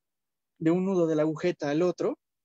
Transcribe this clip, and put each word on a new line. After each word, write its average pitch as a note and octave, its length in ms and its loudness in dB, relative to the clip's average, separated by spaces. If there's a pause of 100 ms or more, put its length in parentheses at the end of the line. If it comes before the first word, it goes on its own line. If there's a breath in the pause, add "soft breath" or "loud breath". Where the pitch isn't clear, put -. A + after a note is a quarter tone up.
(600)
de D#3+ 100 0
un F#3 160 2
nudo F3+ 220 2
de D#3+ 80 0
la D3+ 80 2
agujeta D#3 480 -2
al D3+ 100 0
otro, F3+ 380 -2 (260)